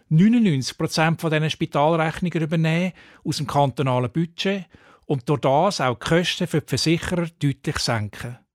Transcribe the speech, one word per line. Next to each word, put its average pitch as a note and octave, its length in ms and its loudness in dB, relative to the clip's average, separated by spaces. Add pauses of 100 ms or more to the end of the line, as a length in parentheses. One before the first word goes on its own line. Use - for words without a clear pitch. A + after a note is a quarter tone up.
neunundneunzig F#3 720 4
Prozent D#3+ 420 0
von E3 100 -2
diesen D#3 200 0
Spitalrechnungen D#3+ 920 0
übernehmen E3 500 0 (320)
aus D#3 120 -2
dem C#3 100 -6
kantonalen C3 640 0
Budget F3+ 560 -4 (380)
und - 240 -4
durch C#3+ 140 0
das D3 400 2
auch B2+ 160 0
die - 100 -8
Kosten E3+ 380 0
für D#3 160 -2
die - 60 -20
Versicherer E3 580 -2 (120)
deutlich C#3+ 400 -4
senken. A#2 600 -4 (160)